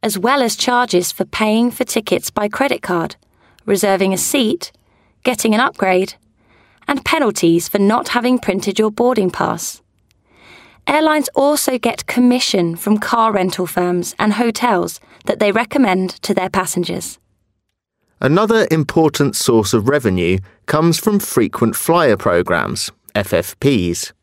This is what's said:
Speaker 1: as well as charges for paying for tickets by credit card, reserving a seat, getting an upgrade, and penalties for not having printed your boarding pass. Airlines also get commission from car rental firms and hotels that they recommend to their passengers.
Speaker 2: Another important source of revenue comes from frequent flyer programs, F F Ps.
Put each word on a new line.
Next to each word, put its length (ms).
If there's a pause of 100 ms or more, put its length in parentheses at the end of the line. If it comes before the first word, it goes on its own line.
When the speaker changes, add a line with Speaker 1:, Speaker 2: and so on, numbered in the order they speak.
Speaker 1:
as 160
well 240
as 140
charges 560
for 140
paying 440
for 140
tickets 480
by 160
credit 340
card, 360 (480)
reserving 480
a 40
seat, 540 (520)
getting 300
an 60
upgrade, 540 (760)
and 160
penalties 640
for 100
not 320
having 300
printed 400
your 100
boarding 400
pass. 520 (1040)
Airlines 480
also 420
get 300
commission 680
from 200
car 360
rental 340
firms 500
and 160
hotels 680 (240)
that 140
they 120
recommend 600 (100)
to 120
their 160
passengers. 680 (1000)
Speaker 2:
Another 500
important 640
source 380
of 160
revenue 480 (300)
comes 320
from 200
frequent 560
flyer 400
programs, 760 (220)
F 200
F 260
Ps. 640